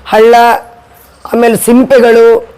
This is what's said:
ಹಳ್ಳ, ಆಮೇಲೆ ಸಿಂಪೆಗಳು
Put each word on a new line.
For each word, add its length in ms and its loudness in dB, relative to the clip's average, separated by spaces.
ಹಳ್ಳ, 260 2
ಆಮೇಲೆ 240 -2
ಸಿಂಪೆಗಳು 1000 0